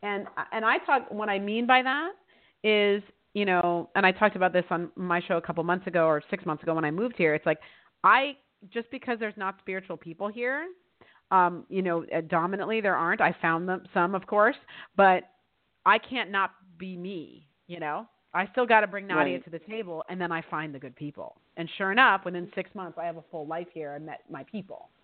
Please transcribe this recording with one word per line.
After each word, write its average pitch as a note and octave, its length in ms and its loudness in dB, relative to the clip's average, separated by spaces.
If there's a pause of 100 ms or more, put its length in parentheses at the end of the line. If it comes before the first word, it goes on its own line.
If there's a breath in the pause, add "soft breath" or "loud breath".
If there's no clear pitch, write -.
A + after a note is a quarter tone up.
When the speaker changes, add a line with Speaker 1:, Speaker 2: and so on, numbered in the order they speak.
Speaker 1:
And, G3+ 240 -4 (260)
and A3 120 -4
I B3 140 4
talk, C#4 320 0
what G#3+ 180 -4
I G3 100 0
mean G#3+ 280 -2
by B3+ 160 6
that C#4+ 300 -4 (500 soft breath)
is, G#3 400 4 (300)
you G#3 120 0
know, F3 500 2
and G3 100 2
I F#3 80 6
talked G3+ 240 2
about F#3 160 2
this F3+ 180 2
on E3+ 260 -4
my F3 300 -2
show F3+ 100 0
a E3 60 0
couple E3 220 -4
months F3+ 220 0
ago E3+ 200 2
or D3+ 240 2
six G3 140 -6
months D3+ 180 -4
ago E3 120 -2
when D#3+ 100 0
I D3 60 0
moved A3 260 -2
here. D#3+ 180 4
It's D#3 120 -2
like, D#3 120 2 (460 loud breath)
I, C4+ 320 6 (360)
just A#3 180 -8
because B3 280 -6
there's G#3+ 180 -8
not G3 240 -6
spiritual F#3+ 360 -8
people E3+ 320 -10
here, B3+ 380 -4 (640 soft breath)
um, F3+ 400 4
you F#3+ 120 -2
know, E3+ 220 0 (100)
uh, E3 140 0
dominantly F#3 540 0
there G3 140 2
aren't. E3+ 260 0
I E3+ 180 4
found E3 280 0
them, F#3 160 -4 (100)
some, F#3 200 2
of F#3+ 120 -4
course, G#3+ 300 4 (400 loud breath)
but F#3+ 340 6 (560)
I G#3 120 8
can't A3+ 320 -6
not G3 200 0 (280)
be F#3 180 -10
me, E3 500 -12 (200)
you F3 140 -12
know? D#3 260 -4 (280)
I F#3 180 2
still B3 140 0
gotta A3 200 6
bring G3 200 -8
Nadia F3+ 300 2
Speaker 2:
Right. B3+ 80 -10
Speaker 1:
to - 60 -18
the E3 100 -10
table, F3+ 480 -10
and F#3 120 -6
then F3 120 -2
I E3 180 -4
find D3 240 -8
the C3+ 40 -14
good C3 180 -14
people. D3 400 -12 (200)
And E3 120 -8 (100)
sure F#3+ 140 -2
enough, G3+ 320 4
within F3+ 300 -6
six F#3 200 -8
months, F3+ 240 -12
I E3 60 -6
have E3 120 -6
a D#3+ 140 -16
full D#3 160 -10
life E3+ 260 -8
here. D3+ 200 -10
I D3 80 -10
met D#3 280 -14
my C3+ 160 -10
people. - 440 -14 (140)